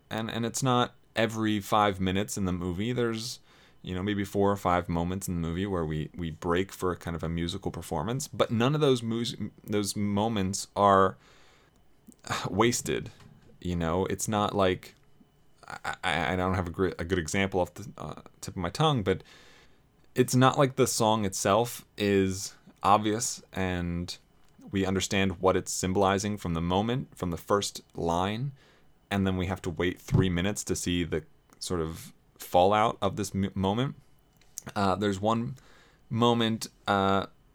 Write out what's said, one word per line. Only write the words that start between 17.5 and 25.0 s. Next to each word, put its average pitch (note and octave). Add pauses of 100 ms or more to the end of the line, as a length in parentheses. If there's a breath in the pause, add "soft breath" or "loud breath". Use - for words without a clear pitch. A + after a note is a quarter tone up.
off F2
the, G2+ (100)
uh, - (260)
tip -
of -
my F2
tongue, D3
but F#2 (920 loud breath)
it's B2
not B2+
like C3+
the B2
song A2
itself G2+ (120)
is G2 (280)
obvious G#2+ (120)
and F2+ (520)
we F#2+
understand F#2+